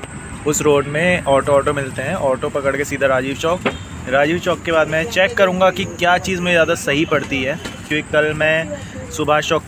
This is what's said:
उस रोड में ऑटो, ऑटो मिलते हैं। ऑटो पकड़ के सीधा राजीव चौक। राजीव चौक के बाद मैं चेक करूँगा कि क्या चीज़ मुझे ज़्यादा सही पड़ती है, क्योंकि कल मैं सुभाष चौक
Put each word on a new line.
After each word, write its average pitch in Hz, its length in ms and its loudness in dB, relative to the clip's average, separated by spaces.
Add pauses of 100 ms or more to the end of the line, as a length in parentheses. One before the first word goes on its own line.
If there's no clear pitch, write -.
(480)
उस 151 140 0
रोड 143 260 4
में 165 360 0
ऑटो, 135 280 2
ऑटो 139 220 4
मिलते 131 280 -6
हैं। 147 140 -4
ऑटो 139 340 0
पकड़ 139 280 -2
के 143 80 0
सीधा 139 220 -2
राजीव 131 280 0
चौक। 165 320 -2 (420)
राजीव 147 300 4
चौक 165 240 -2
के 170 80 -2
बाद 156 160 4
मैं 160 180 0
चेक 185 320 2
करूँगा 185 340 4
कि 190 140 -2
क्या 175 320 2
चीज़ 180 240 -4
मुझे 175 120 0
ज़्यादा 165 220 4
सही 151 300 0
पड़ती 139 380 -2
है, 139 120 -2 (320)
क्योंकि 151 240 -4
कल 151 220 2
मैं 156 760 -2
सुभाष 151 380 0
चौक 156 180 0